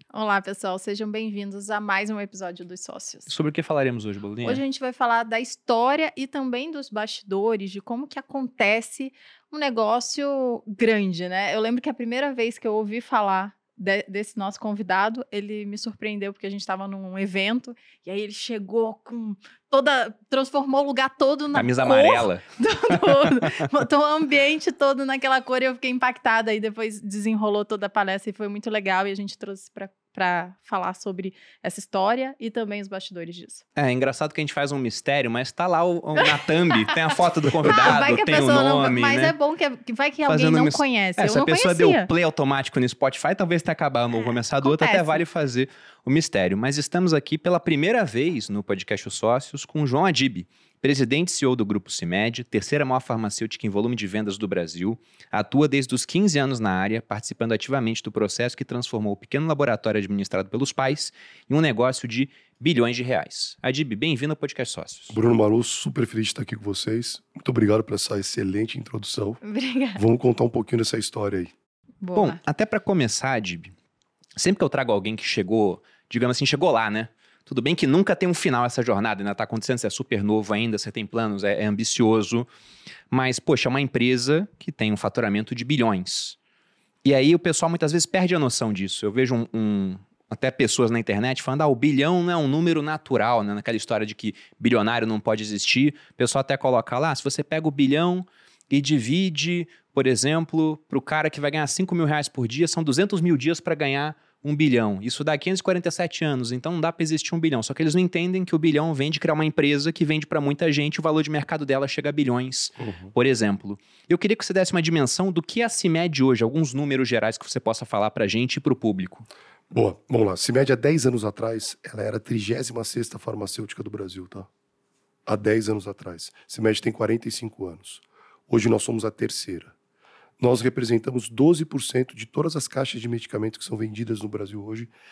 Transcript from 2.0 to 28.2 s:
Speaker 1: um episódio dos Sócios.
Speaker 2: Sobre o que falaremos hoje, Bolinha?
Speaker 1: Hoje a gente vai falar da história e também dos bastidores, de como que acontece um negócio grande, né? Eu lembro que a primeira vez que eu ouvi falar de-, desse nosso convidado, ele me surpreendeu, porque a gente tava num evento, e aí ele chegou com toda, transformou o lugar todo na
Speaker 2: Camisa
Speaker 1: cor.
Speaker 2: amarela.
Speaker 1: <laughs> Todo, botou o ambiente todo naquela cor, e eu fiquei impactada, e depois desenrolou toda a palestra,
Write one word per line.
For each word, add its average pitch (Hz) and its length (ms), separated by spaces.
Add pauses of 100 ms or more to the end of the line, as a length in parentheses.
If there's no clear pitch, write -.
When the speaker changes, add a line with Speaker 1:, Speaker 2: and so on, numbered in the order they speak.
Speaker 1:
um 214 100
episódio 185 460
dos 180 160
Sócios. - 480
Speaker 2:
Sobre 151 220
o - 20
que 151 100
falaremos 131 440
hoje, 101 120
Bolinha? 107 300
Speaker 1:
Hoje 269 140
a - 20
gente 269 160
vai 254 140
falar 233 280
da 226 160
história 254 800
e 262 100
também 262 440
dos 285 180
bastidores, 208 840
de 196 120
como 262 260
que - 100
acontece 247 920 (400)
um 302 60
negócio 247 1080
grande, 196 600
né? 185 260
Eu 220 60
lembro 233 220
que 294 80
a 240 40
primeira 254 380
vez 233 260
que - 80
eu 214 60
ouvi 214 300
falar 196 520 (220)
de-, 196 320
desse 208 300
nosso 202 200
convidado, 208 720
ele 208 360
me 202 100
surpreendeu, 208 560
porque - 140
a 196 40
gente 202 140
tava 196 240
num 190 300
evento, 202 580 (300)
e 175 40
aí 196 120
ele 208 100
chegou 220 600 (100)
com 220 320 (320)
toda, 269 480 (140)
transformou 269 520
o 285 40
lugar 269 320
todo 294 300
na 285 100
Speaker 2:
Camisa 123 260
Speaker 1:
cor. - 80
Speaker 2:
amarela. - 500 (160)
Speaker 1:
<laughs> 427 420
Todo, 277 400 (300)
botou 285 300
o 294 40
ambiente 302 680
todo 277 320
naquela 262 380
cor, 254 180
e 262 60
eu 254 80
fiquei 254 160
impactada, 233 640
e 214 60
depois 214 420
desenrolou 208 640
toda 202 180
a 196 60
palestra, 196 400